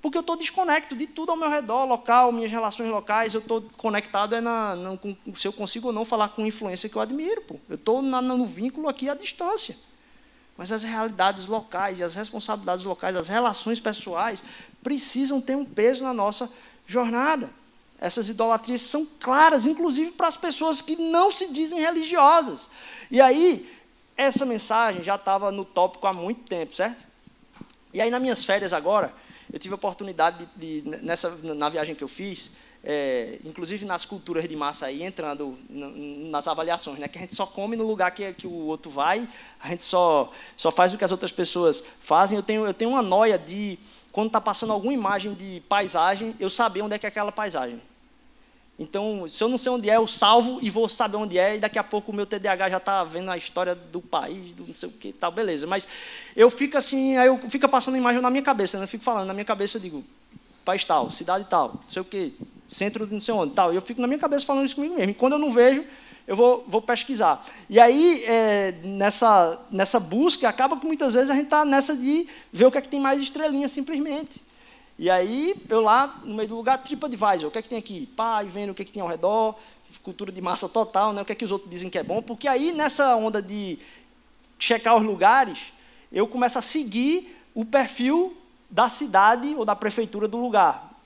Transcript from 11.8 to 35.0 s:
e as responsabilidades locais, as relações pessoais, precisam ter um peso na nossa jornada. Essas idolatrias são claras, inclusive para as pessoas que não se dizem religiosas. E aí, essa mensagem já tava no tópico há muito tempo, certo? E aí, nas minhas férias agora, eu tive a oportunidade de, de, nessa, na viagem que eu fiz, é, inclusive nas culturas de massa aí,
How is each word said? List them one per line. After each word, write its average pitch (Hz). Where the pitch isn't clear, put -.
e 175
as 165
responsabilidades 202
locais, 185
as 165
relações 226
pessoais, 208
precisam 269
ter 262
um 285
peso 247
na 262
nossa 220
jornada. 247
Essas 196
idolatrias 226
são 302
claras, 285
inclusive 311
para 349
as 320
pessoas 311
que 311
não 339
se 359
dizem 311
religiosas. 320
E 254
aí, 277
essa 269
mensagem 220
já 196
tava 196
no 196
tópico 185
há 190
muito 185
tempo, 170
certo? 226
E 185
aí, 226
nas 247
minhas 254
férias 196
agora, 175
eu -
tive 190
a -
oportunidade 175
de, 160
de, 143
nessa, 170
na 156
viagem 156
que -
eu 135
fiz, 190
é, 135
inclusive 175
nas 190
culturas 175
de 156
massa 147
aí, 139